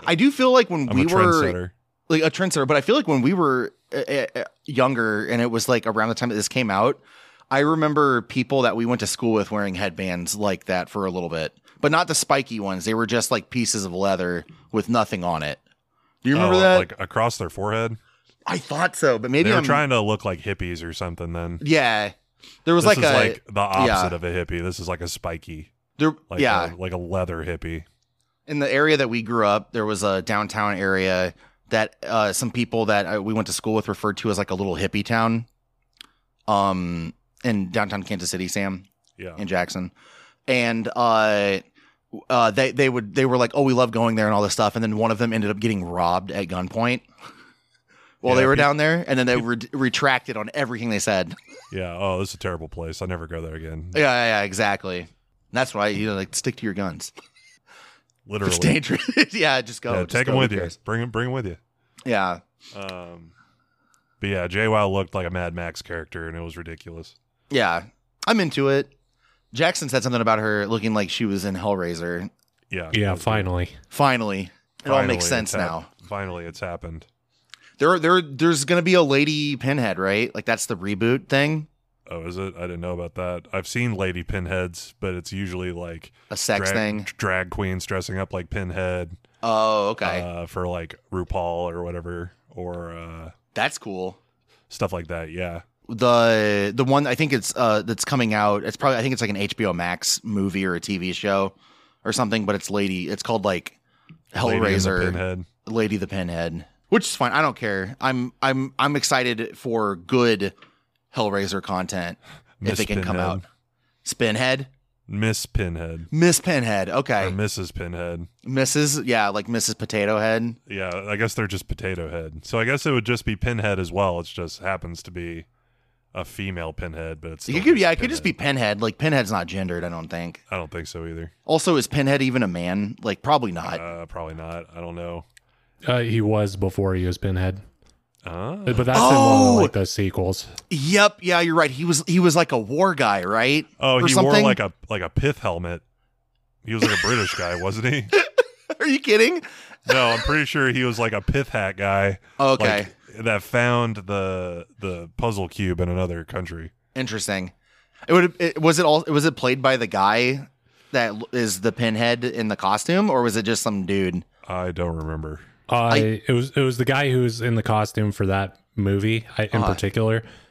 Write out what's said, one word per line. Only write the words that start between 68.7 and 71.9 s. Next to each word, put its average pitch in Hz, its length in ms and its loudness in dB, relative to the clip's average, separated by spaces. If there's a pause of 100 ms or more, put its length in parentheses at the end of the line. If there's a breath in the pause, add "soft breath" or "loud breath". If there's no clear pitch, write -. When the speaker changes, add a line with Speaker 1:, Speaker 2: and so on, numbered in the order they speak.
Speaker 1:
Jackson 160 360 0
said 123 140 0
something 123 180 0
about 113 180 4
her 104 280 0
looking 110 280 0
like 104 160 0
she - 140 -4
was 98 200 -2
in 98 120 -4
Hellraiser. 87 720 -4 (400)